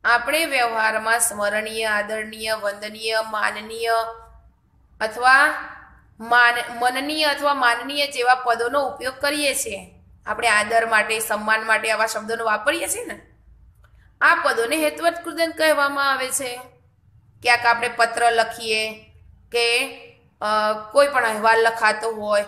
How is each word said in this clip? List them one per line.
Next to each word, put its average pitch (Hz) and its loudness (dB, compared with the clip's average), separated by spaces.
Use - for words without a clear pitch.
આપણે 247 2
વ્યવહારમાં 226 0
સ્મરણીય, 214 -2
આદરણીય, 220 -4
વંદનીય, 214 -4
માનનીય 220 -4
અથવા 254 4
માન-, 240 4
મનનીય 262 -2
અથવા 285 0
માનનીય 262 0
જેવા 254 2
પદોનો 240 -2
ઉપયોગ 254 -6
કરીએ 285 -2
છીએ. 190 -10
આપણે 220 -2
આદર 220 2
માટે, 220 2
સન્માન 214 -2
માટે 220 0
આવા 214 0
શબ્દોનો 226 -6
વાપરીએ 220 -2
છીએ 453 -6
ને, - -14
આ 302 6
પદોને 233 -2
હેતવર્ત 320 0
કૃદંત 330 -2
કહેવામાં 285 2
આવે 254 -2
છે. 247 -6
ક્યાંક 240 2
આપણે 233 2
પત્ર 233 2
લખીએ 220 -2
કે, 240 0
અ, 214 0
કોઈ 285 6
પણ 254 0
અહેવાલ 226 2
લખાતો 226 0
હોય 208 -2